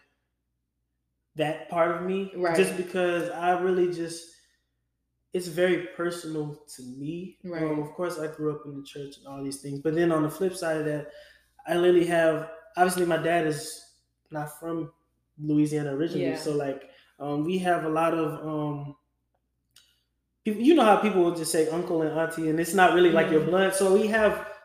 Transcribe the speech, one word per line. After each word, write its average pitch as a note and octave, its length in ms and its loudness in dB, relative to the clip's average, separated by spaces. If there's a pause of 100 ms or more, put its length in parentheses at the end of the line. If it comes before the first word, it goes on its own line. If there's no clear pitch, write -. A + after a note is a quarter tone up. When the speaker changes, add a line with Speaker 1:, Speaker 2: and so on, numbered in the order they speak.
(1400)
Speaker 1:
that D3+ 340 -4
part F3 260 2
of F3 80 -6
me, F#3+ 320 -4
Speaker 2:
Right. F3 200 0
Speaker 1:
just F#3 220 2
because F3 520 -2
I F3 300 0
really F3+ 340 2
just, E3 360 -10 (1040)
it's F3+ 140 -4
very F3 400 0 (100)
personal D#3 640 -6 (120)
to B2+ 80 -16
me. C#3+ 600 -12
Speaker 2:
Right. E3+ 200 -6
Speaker 1:
Um, D3+ 160 -2
of D3 140 -6
course, E3+ 260 -6
I D#3 80 -4
grew D3+ 260 -4
up D3 120 -10
in C#3+ 140 -14
the C#3 60 -14
church C#3 320 -14
and - 100 -20
all C#3 160 -12
these C#3 180 -8
things, C#3 180 -10
but D#3 160 -2
then E3+ 160 4
on D#3 120 2
the D3+ 60 0
flip F3+ 260 -4
side D#3+ 220 -4
of D3+ 80 -2
that, D3 220 -6 (600)
I E3 80 0
literally F3 300 6
have, D#3+ 460 2 (260)
obviously, F3+ 280 2
my E3 120 2
dad E3 300 0
is - 360 -8 (460)
not D3+ 300 -10
from E3 320 -6 (500)
Louisiana D3+ 540 0
originally, E3+ 320 -2
Speaker 2:
Yeah. D#3+ 100 -2
Speaker 1:
so, D#3 180 -4
like, C#3 280 -4 (360)
um, D3 260 -4
we F#3 140 0
have F3 260 0
a D#3+ 40 -2
lot D#3+ 240 0
of, D3+ 340 -4
um, D3 480 -6 (1500)
people, G#3 180 -2
you D4+ 140 8
know C#4 80 6
how G#3 140 8
people F#3 260 4
will E3+ 120 0
just D#3+ 160 -4
say D#3 180 2
uncle F3 340 -2
and D#3 140 -2
auntie, D#3+ 320 -2
and D#3 100 0
it's E3+ 160 -2
not F3+ 180 8
really, F3 180 6
like, D#3+ 200 4
your D#3 100 6
Speaker 2:
Mm-hmm. D3+ 80 0
Speaker 1:
blood. F#3 240 2
So F#3+ 200 4
we G#3+ 140 4
have G#3+ 400 2 (180)